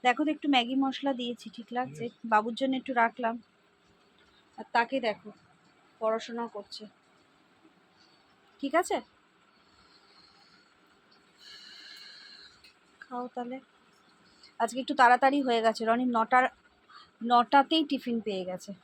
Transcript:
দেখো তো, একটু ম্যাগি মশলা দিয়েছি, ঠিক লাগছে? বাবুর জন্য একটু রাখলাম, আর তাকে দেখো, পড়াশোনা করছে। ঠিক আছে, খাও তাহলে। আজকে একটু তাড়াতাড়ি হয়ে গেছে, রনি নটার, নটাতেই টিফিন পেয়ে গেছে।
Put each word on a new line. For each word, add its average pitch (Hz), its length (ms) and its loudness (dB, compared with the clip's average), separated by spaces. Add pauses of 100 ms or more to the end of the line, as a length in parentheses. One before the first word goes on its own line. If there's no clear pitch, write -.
দেখো 247 200 2
তো, 302 80 0
একটু 302 180 -6
ম্যাগি 254 260 0
মশলা 269 380 -2
দিয়েছি, 240 360 -8
ঠিক - 220 -20
লাগছে? 240 340 -8 (200)
বাবুর 220 300 0
জন্য 262 200 -2
একটু 262 180 -8
রাখলাম, 233 420 0 (1200)
আর 220 160 -14
তাকে 233 260 0
দেখো, 214 300 -4 (720)
পড়াশোনা 226 460 -4
করছে। 208 360 -16 (1800)
ঠিক 277 120 -4
আছে, 359 220 2 (4000)
খাও 247 260 -8
তাহলে। 247 300 -10 (1000)
আজকে 233 200 -2
একটু 269 160 -4
তাড়াতাড়ি 269 460 6
হয়ে 233 200 2
গেছে, 226 240 2
রনি 233 200 2 (120)
নটার, 254 280 4 (760)
নটাতেই 277 600 4
টিফিন 254 380 -4
পেয়ে 190 240 -6
গেছে। 180 260 -10 (120)